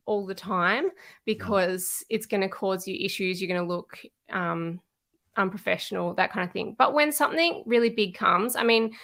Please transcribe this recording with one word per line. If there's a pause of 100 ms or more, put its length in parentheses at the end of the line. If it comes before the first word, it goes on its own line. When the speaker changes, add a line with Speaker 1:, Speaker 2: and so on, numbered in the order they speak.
Speaker 1:
all
the
time (340)
because
Speaker 2:
No.
Speaker 1:
it's
gonna
cause
you
issues.
You're
gonna
look, (320)
um, (560)
unprofessional,
that
kind
of
thing.
But
when
something
really
big
comes,
I
mean,